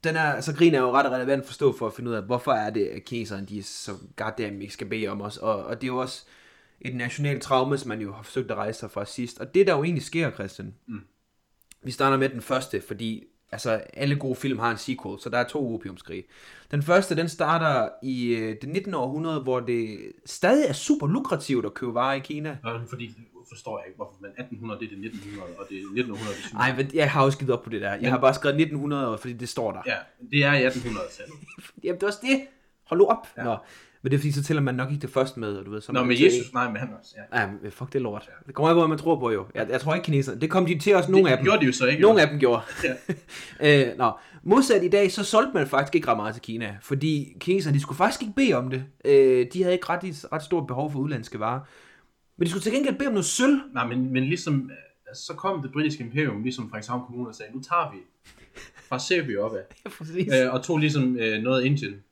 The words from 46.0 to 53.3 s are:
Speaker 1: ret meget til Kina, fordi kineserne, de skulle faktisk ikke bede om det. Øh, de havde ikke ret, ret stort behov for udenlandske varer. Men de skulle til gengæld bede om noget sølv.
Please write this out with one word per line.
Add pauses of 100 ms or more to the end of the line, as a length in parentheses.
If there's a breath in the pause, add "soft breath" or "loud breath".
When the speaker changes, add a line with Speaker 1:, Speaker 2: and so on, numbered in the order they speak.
Speaker 1:
ret
meget
til
Kina,
fordi
kineserne,
de
skulle
faktisk
ikke
bede
om
det. (200)
Øh,
de
havde
ikke
ret,
ret
stort
behov
for
udenlandske
varer. (760 soft breath)
Men
de
skulle
til
gengæld
bede
om
noget
sølv. (140)